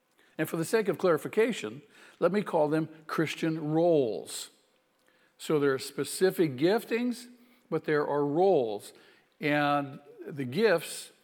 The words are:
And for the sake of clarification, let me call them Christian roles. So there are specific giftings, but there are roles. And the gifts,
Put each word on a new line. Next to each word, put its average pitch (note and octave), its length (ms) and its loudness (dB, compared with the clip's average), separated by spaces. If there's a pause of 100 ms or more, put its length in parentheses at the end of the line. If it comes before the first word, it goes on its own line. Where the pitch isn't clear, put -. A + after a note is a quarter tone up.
(360)
And D#3 120 -2
for - 80 -6
the E3 80 -2
sake A3 240 2
of D#3+ 100 -2
clarification, D#3 840 0 (360)
let E3+ 140 2
me G#3 100 2
call D3+ 260 0
them D#3 200 0 (180)
Christian D#3+ 640 -2
roles. D3+ 800 2 (880)
So D#3 220 0
there C#3 140 2
are C3 40 -4
specific D#3+ 800 -2
giftings, A3+ 680 0 (440)
but D#3+ 140 -4
there D3+ 220 0
are C#3+ 200 0
roles. C#3+ 680 0 (480)
And D3 600 0 (260)
the C#3+ 180 -8
gifts, E3+ 680 0 (120)